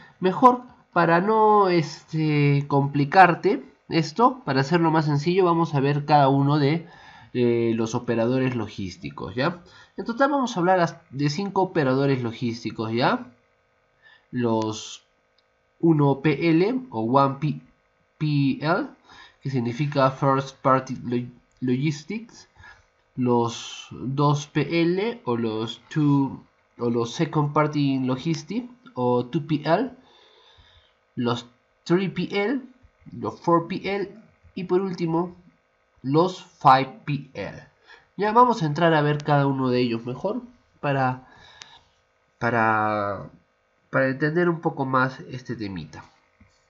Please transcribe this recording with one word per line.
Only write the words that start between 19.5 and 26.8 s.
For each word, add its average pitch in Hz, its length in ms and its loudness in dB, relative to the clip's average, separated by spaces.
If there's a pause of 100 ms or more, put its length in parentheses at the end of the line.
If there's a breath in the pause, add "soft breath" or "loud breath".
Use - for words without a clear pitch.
significa 135 600 0
First 135 480 -2
Party 131 460 0
Lo-, 123 260 -4 (300)
Logistics, 147 880 -4 (680 loud breath)
los 120 720 -2
dos 143 560 0
P 165 360 -2
L 196 420 -2
o 120 120 -2
los 113 520 -4
two, 143 560 0 (340)
o 120 120 -2